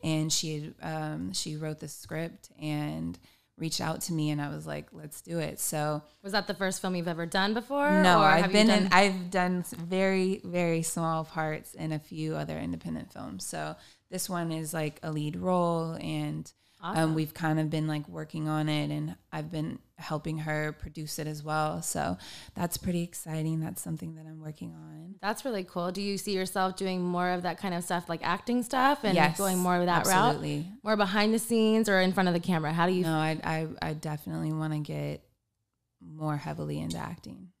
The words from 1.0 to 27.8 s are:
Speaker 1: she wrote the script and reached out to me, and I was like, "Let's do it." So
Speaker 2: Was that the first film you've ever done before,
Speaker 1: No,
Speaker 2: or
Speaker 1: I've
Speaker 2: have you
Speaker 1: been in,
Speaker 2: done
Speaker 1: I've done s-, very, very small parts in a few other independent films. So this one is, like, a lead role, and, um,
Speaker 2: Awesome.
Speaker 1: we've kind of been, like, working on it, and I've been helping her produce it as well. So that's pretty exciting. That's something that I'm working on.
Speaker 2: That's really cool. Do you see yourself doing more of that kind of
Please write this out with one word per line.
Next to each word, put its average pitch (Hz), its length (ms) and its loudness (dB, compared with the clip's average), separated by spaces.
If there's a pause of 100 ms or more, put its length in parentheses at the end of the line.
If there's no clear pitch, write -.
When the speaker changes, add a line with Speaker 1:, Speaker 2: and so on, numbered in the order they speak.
Speaker 1:
she 156 240 -6
wrote 151 220 -6
the 151 80 -12
script - 680 -10
and 151 640 -4 (380)
reached 160 240 -4
out 160 180 -2
to - 140 -4
me, 151 160 0
and 147 120 0
I 147 140 -4
was 156 100 -10
like, 147 280 -8
"Let's 151 260 -14
do 170 200 -6
it." - 200 -4
So 151 420 -2 (220)
Speaker 2:
Was 196 80 -8
that 202 160 0
the 202 60 -2
first 190 260 -2
film 185 160 -2
you've 175 140 -2
ever 170 160 -4
done 196 280 2
before, 285 380 0
Speaker 1:
No, 180 300 8
Speaker 2:
or - 20 8
Speaker 1:
I've 156 200 8
Speaker 2:
have 185 80 2
you - 20 -2
Speaker 1:
been 214 160 8
in, 208 140 8
Speaker 2:
done 185 100 4
Speaker 1:
I've 185 380 6
done 180 280 2
s-, - 140 -8
very, 190 720 0
very 170 360 2
small 160 440 -2
parts 156 480 -6
in 160 180 -4
a 156 80 -2
few 156 380 -6
other 156 200 -4
independent 160 540 -8
films. - 340 -12
So 156 300 -6 (340)
this 180 200 -6
one 170 240 -2
is, 160 200 -6
like, 156 300 -4
a 160 80 -6
lead 151 240 -2
role, 170 640 0
and, 156 500 -4 (320)
um, 170 140 -6
Speaker 2:
Awesome. 160 200 4
Speaker 1:
we've 156 180 -2
kind 156 260 0
of 156 100 2
been, 156 180 0
like, 151 200 -4
working 156 400 -6
on 156 220 0
it, 147 220 0
and 151 260 -4 (160)
I've 160 180 -6
been 160 280 -4 (180)
helping 160 400 -4
her 151 420 -2
produce 151 400 -8
it 151 80 -4
as 151 160 -6
well. 156 380 0
So 175 360 -2 (380)
that's - 220 -2
pretty 170 260 -2
exciting. 160 560 -4
That's 165 220 -6
something 160 340 -8
that 160 100 -16
I'm 160 140 -16
working 156 320 -12
on. 160 500 -16
Speaker 2:
That's 214 220 -4
really 202 220 -2
cool. 180 260 -4
Do 185 100 -6
you 202 160 -2
see 202 160 -4
yourself 185 440 0
doing 185 260 0
more 180 280 0
of 180 120 -2
that 170 140 -2
kind 190 160 -4
of 175 100 -2